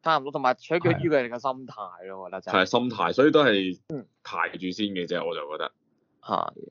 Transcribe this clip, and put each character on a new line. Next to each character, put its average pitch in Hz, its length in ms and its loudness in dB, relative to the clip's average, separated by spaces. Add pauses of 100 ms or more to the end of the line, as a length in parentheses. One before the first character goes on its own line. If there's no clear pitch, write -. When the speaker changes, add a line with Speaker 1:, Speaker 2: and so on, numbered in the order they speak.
Speaker 1:
差 160 160 2
唔 135 60 -2
多， 139 100 -8
同 147 80 -4
埋 127 140 4
取 - 180 -6
決 170 260 2
於 170 100 0
佢 151 80 4
哋 120 120 2
嘅 120 100 -8
心 131 280 -6
態 92 400 -14
咯， 95 160 -12
我 90 60 -12
覺 92 60 -12
得 95 60 -8
真 95 140 -4
係。 - 60 6
Speaker 2:
係， 92 40 4
心 120 240 2
態， 92 240 0
所 139 140 6
以 156 40 6
都 151 140 8
係 95 340 2 (140)
Speaker 1:
嗯。 131 120 -10 (180)
Speaker 2:
排 85 260 -4
住 - 80 -12 (140)
先 104 160 -2
嘅 92 200 -4
啫， 85 160 -2
我 82 120 -4
就 76 160 -8
覺 76 80 -8
得。 78 120 -6 (520)
Speaker 1:
係。 50 300 -4 (180)